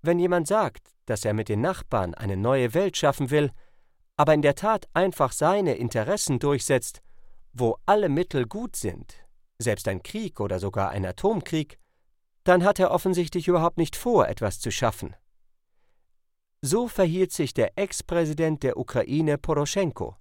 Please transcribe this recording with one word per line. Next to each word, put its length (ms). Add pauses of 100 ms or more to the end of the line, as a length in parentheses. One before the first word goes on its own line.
Wenn 180
jemand 280
sagt, 460 (140)
dass 180
er 80
mit 160
den 120
Nachbarn 520
eine 240
neue 360
Welt 240
schaffen 340
will, 200 (640)
aber 180
in 80
der 140
Tat 380
einfach 380
seine 440
Interessen 640
durchsetzt, 640 (520)
wo 320
alle 240
Mittel 360
gut 300
sind, 400 (420)
selbst 300
ein 160
Krieg 360
oder 200
sogar 300
ein 160
Atomkrieg, 760 (640)
dann 200
hat 160
er 120
offensichtlich 560
überhaupt 300
nicht 180
vor, 320
etwas 320
zu 100
schaffen. 460 (1500)
So 260
verhielt 440
sich 220
der 240
Ex-Präsident 840
der 140
Ukraine 600
Poroschenko. 840